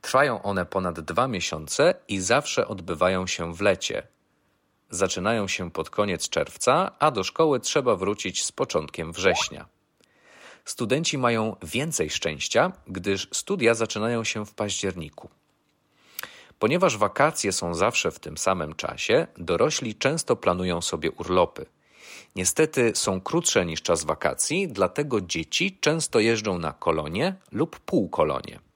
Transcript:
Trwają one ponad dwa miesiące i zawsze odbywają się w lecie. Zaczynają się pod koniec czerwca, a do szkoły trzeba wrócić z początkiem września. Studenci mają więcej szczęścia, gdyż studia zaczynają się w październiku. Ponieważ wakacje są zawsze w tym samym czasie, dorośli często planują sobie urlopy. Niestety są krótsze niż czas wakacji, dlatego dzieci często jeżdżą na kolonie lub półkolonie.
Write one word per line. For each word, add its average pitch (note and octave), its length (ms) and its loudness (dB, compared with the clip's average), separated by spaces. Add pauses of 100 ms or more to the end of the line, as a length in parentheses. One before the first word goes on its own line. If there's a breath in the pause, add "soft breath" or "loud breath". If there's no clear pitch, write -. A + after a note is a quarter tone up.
Trwają C3 400 2
one G2 240 0
ponad F2+ 340 -2
dwa F2 280 -2
miesiące F#2+ 680 0 (120)
i G2 120 -4
zawsze A#2 480 2
odbywają F#2 600 0
się E2+ 260 -6
w E2+ 80 -8
lecie. - 460 0 (840)
Zaczynają G2 580 0
się F2 240 -4
pod - 180 -6
koniec G2+ 400 -2
czerwca, B2+ 720 0
a D3+ 120 4
do A2 120 -2
szkoły D3+ 360 2
trzeba B2 360 2
wrócić F#2+ 480 -2
z - 80 -4
początkiem D#2+ 600 -4
września. F2 540 0 (1000 loud breath)
Studenci C#3 520 -2
mają A2+ 460 2
więcej A#2 460 -2
szczęścia, A#2 600 0 (160)
gdyż F#2+ 460 -2
studia B2+ 400 2
zaczynają A2+ 500 -2
się G#2+ 220 -4
w - 80 -20
październiku. F#2+ 760 -6 (1300 loud breath)
Ponieważ D3 380 4
wakacje G#2+ 540 2
są E2+ 220 -2
zawsze F#2+ 380 2
w - 80 -16
tym D#2 180 -12
samym E2 380 -2
czasie, - 520 0 (100)
dorośli A#2 580 0
często C3+ 400 0
planują F2+ 460 0
sobie D#2+ 300 -2
urlopy. - 540 0 (720 loud breath)
Niestety A#2+ 600 2
są F#2+ 260 0
krótsze - 440 2
niż D#2+ 160 -4
czas E2 220 2
wakacji, E2 640 0
dlatego D3 540 0
dzieci F2+ 600 -4
często D3+ 380 2
jeżdżą G#2+ 400 2
na D#2+ 140 -4
kolonie E2+ 640 -2 (160)
lub D3 280 -2
półkolonie. D#2+ 800 0 (160)